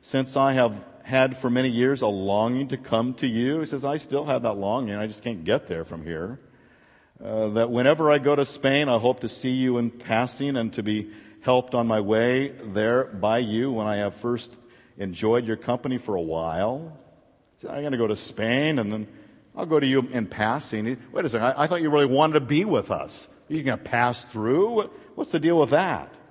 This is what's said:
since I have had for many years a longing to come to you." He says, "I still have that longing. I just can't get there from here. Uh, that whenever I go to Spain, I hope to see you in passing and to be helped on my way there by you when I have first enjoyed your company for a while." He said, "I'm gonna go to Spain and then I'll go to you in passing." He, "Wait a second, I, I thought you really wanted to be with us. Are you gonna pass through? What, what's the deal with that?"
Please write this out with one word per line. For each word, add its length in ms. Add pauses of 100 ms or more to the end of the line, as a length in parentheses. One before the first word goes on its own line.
since 340
I 160
have 220 (280)
had 360
for 100
many 220
years 320
a 60
longing 600
to 80
come 380
to 120
you." 340
He 40
says, 220
"I 100
still 300
have 160
that 160
longing. 360
I 120
just 180
can't 200
get 220
there 160
from 220
here. 340 (840)
Uh, 320
that 140
whenever 420
I 60
go 180
to 80
Spain, 460
I 80
hope 220
to 100
see 180
you 300
in 120
passing 680
and 160
to 80
be 280 (300)
helped 340
on 120
my 140
way 520 (220)
there 300
by 340
you 340
when 140
I 100
have 200
first 380 (440)
enjoyed 480
your 100
company 400
for 200
a 40 (160)
while." 560 (640)
He 60
said, 80
"I'm 120
gonna 140
go 120
to 60
Spain 640
and 140
then 140 (500)
I'll 80
go 160
to 60
you 260
in 140
passing." 580
He, 140 (140)
"Wait 120
a 60
second, 160
I, 160
I 40
thought 140
you 80
really 160
wanted 300
to 60
be 260
with 240
us. 360 (220)
Are 60
you 80
gonna 160
pass 480
through? 460
What, 200 (220)
what's 160
the 100
deal 180
with 120
that?" 420 (180)